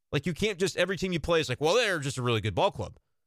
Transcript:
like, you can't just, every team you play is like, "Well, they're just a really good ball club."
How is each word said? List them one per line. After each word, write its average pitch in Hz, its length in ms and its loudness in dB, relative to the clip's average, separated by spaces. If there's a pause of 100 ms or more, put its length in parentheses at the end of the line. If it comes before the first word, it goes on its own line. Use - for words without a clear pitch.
(140)
like, 151 120 -2
you 175 80 -2
can't 202 240 -2
just, 180 200 0
every 185 180 0
team 185 160 -4
you 170 80 -2
play 165 220 2
is 143 80 -2
like, 123 100 -4
"Well, 156 160 2
they're 208 240 2
just 135 180 -4
a 127 40 -6
really 120 180 2
good 101 160 -2
ball 190 160 2
club." - 240 -10 (320)